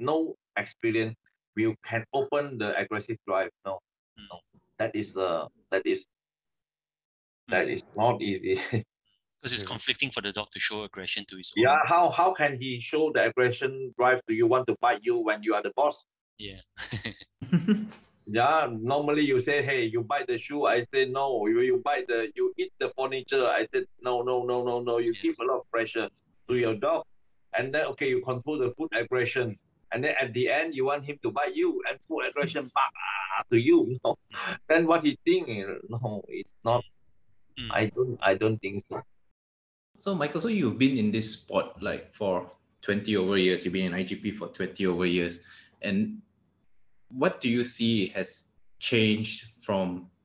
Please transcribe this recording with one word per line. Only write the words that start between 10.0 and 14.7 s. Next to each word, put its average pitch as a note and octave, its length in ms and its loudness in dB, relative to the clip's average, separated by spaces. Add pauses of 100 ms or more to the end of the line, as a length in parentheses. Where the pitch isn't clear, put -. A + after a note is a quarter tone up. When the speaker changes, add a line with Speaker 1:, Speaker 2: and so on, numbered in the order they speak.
Speaker 2:
for A#2+ 100 -6
the G2+ 120 -4
dog G#2 200 -6
to F#2+ 60 -12
show G#2+ 240 -2
aggression G2 460 -8
to G2 80 -16
his F#2 180 -6
Speaker 1:
Yeah, A#2+ 160 6
Speaker 2:
owner. D3+ 160 6
Speaker 1:
how, E3+ 240 6
how F3+ 240 4
can C#3 240 0
he B2+ 220 -6
show D#3 320 0
the A2+ 140 4
aggression B2+ 680 0
drive B2 300 4
to A2 80 0
you, A#2 140 4
want B2 180 4
to A2 140 0